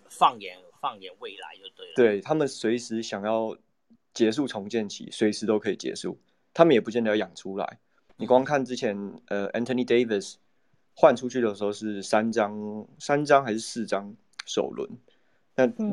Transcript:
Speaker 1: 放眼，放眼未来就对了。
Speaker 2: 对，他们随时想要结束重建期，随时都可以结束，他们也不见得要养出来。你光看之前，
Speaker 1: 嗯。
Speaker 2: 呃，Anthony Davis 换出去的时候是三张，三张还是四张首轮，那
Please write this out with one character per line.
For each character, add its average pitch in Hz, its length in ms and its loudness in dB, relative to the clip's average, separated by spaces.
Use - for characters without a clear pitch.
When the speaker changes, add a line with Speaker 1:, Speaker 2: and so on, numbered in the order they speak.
Speaker 1:
放 131 300 2
眼， 92 180 -14
放 127 220 -6
眼 92 180 -16
未 107 160 -12
来 90 220 -18
就 95 180 -20
对 92 120 -18
了。 - 60 -20
Speaker 2:
对， 107 280 6
他 147 120 -4
们 156 140 2
随 117 300 -2
时 113 260 -6
想 104 200 -8
要 110 340 -2
结 110 180 4
束 135 160 -2
重 104 220 -10
建 110 180 -2
期， - 240 -14
随 107 180 0
时 107 160 -4
都 107 140 2
可 107 100 -4
以 92 60 -2
结 - 180 -8
束， - 240 -8
他 165 100 6
们 165 100 8
也 113 60 6
不 120 100 -2
见 117 140 -2
得 110 60 0
要 107 80 4
养 101 180 -4
出 98 220 -10
来。 - 220 -8
你 110 100 -8
光 127 180 6
看 143 180 0
之 127 120 -6
前， 110 200 -4
Speaker 1:
嗯。 101 180 -2
Speaker 2:
呃， - 60 -8
Anthony 120 300 -2
Davis 117 520 2
换 147 220 8
出 127 120 -8
去 123 140 -2
的 107 140 0
时 104 80 -6
候 104 100 0
是 104 300 -6
三 110 280 2
张， 107 560 -2
三 147 260 0
张 139 180 6
还 117 80 -4
是 107 80 -2
四 113 240 -8
张 101 320 -6
首 - 240 -2
轮， - 180 -8
那 131 100 6